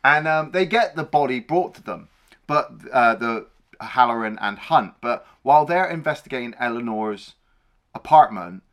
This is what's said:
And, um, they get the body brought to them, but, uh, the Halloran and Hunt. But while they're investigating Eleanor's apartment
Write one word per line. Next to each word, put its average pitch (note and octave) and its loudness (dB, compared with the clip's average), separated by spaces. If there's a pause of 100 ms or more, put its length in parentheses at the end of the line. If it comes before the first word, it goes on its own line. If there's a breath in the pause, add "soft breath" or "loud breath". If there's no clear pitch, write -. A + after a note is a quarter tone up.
And, D3+ 4
um, D#3 0
they F#3 0
get A3 0
the D#3+ -4
body C3+ 0
brought E3+ -2
to - -20
them, E2+ -12 (400 soft breath)
but, D3 0 (220)
uh, A#2+ 4
the A2+ -4 (340)
Halloran A#2 0
and G2+ -6
Hunt. B2 0
But A#2+ -4 (160 soft breath)
while D3 4
they're F3+ 0
investigating D3 -6
Eleanor's A2+ -6 (600)
apartment G2+ 2